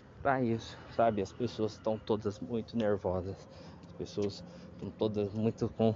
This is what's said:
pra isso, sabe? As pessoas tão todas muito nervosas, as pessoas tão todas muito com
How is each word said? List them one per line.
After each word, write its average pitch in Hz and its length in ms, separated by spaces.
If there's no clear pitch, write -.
pra 135 200
isso, 113 340
sabe? 113 320
As 95 100
pessoas 110 460
tão 110 180
todas 104 440
muito 120 360
nervosas, 95 600
as - 80
pessoas 104 480
tão 101 120
todas 104 420
muito 110 360
com 110 280